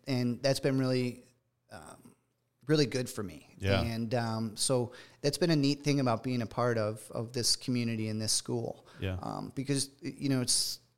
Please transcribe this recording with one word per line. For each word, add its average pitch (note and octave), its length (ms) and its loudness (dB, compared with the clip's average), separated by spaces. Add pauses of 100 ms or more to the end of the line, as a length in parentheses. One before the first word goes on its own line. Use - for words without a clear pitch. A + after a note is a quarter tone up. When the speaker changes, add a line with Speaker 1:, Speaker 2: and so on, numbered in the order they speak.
Speaker 1:
and B2 340 0
that's C3+ 160 4
been C3+ 200 2
really, B2+ 440 0 (480)
um, E2 440 -18 (520)
really D3+ 200 6
good B2 220 -2
for - 140 -6
me. - 380 -12
Speaker 2:
Yeah. G2 200 4
Speaker 1:
And, A2+ 340 -2
um, A2+ 420 -2
so B2 360 2 (280)
that's C#3+ 180 0
been F3 120 4
a D#3+ 60 6
neat C#3+ 280 2
thing C#3+ 160 4
about A#2 240 2
being B2+ 180 0
a A2 40 -2
part A#2+ 320 0
of, A2 220 -2 (120)
of A#2 200 -6
this A#2+ 220 2
community A#2 540 0
and A2 120 -2
this G#2+ 120 0
school. - 540 -4 (120)
Speaker 2:
Yeah. F#2 240 -2
Speaker 1:
Um, G1+ 320 -8
because, C3+ 360 -2 (120)
y-, B2+ 140 -8
you C#3 140 -4
know, C3 100 2
it's - 400 0 (180)